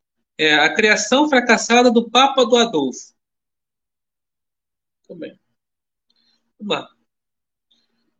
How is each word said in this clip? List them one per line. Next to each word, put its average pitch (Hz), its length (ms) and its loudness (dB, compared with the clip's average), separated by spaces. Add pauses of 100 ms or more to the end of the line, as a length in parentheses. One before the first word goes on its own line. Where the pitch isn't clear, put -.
(360)
é 156 180 0
a 151 200 0
criação 240 560 0
fracassada 240 600 2
do 233 200 0
Papa 262 340 2
do 240 120 2
Adolfo. 143 580 -4 (1900)
Tudo 170 140 -20
bem. - 200 -18 (1160)
Vamos 196 180 -8
lá. - 140 -14 (1300)